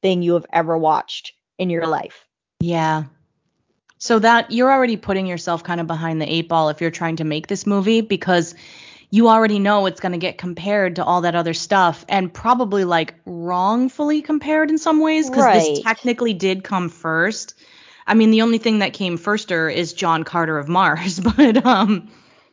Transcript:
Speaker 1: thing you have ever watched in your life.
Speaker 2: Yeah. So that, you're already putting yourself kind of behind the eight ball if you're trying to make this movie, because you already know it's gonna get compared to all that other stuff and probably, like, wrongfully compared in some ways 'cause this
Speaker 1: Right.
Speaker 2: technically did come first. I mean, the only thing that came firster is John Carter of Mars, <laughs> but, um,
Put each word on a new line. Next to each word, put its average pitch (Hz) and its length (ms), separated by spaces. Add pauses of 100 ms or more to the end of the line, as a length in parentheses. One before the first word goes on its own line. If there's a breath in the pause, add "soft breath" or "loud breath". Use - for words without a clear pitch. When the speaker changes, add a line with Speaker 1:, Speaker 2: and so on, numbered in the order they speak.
Speaker 1:
thing 185 200
you 170 140
have 165 160
ever 165 260
watched - 560 (240)
in 185 120
your 165 180
life. - 380 (340)
Speaker 2:
Yeah. 160 440 (960)
So 226 220
that, 233 320
you're 247 200
already 254 260
putting 190 300
yourself 170 360
kind 175 160
of 165 80
behind 165 340
the 147 100
eight 165 180
ball 160 200
if 151 120
you're 165 100
trying 165 260
to 160 60
make 156 240
this 196 200
movie, 208 340
because 180 540 (560 loud breath)
you 226 180
already 220 300
know 202 260
it's 185 140
gonna 180 180
get 170 200
compared 180 580
to 175 100
all 175 160
that 170 140
other 170 180
stuff 175 560
and 185 240
probably, 220 520
like, 165 280 (120)
wrongfully 214 960
compared 311 500
in 311 60
some 311 240
ways 311 280
'cause 254 60
this 277 80
Speaker 1:
Right. 170 400
Speaker 2:
technically 233 500
did 190 300
come 180 260
first. 170 680 (520 soft breath)
I 196 80
mean, 220 160
the 220 100
only 226 160
thing 220 220
that 196 140
came 175 240
firster 175 520
is 165 240
John 165 300
Carter 160 340
of 143 120
Mars, 175 500
<laughs> 214 180
but, 254 280
um, 208 440 (440 soft breath)